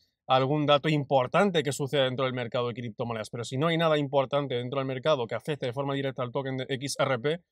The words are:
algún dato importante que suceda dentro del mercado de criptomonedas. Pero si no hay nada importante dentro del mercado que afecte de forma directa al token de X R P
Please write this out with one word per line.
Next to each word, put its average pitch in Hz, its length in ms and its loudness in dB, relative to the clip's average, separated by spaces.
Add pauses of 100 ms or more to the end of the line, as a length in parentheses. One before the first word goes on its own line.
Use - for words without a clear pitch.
(260)
algún 135 380 4
dato 147 240 4
importante 151 760 2
que 135 100 -2
suceda 139 320 0
dentro 127 200 -2
del 123 100 -2
mercado 123 340 -2
de 117 60 -6
criptomonedas. 117 540 -6
Pero 117 160 -8
si 127 140 -6
no 156 80 2
hay 165 100 2
nada 160 220 4
importante 139 560 0
dentro 123 240 -2
del 135 100 -2
mercado 127 380 0
que - 80 -8
afecte 139 320 -6
de 113 80 -4
forma 139 180 -2
directa 135 300 -4
al 120 100 -6
token 131 240 -4
de 127 140 -4
X 135 280 -6
R 131 200 2
P 151 220 -2 (120)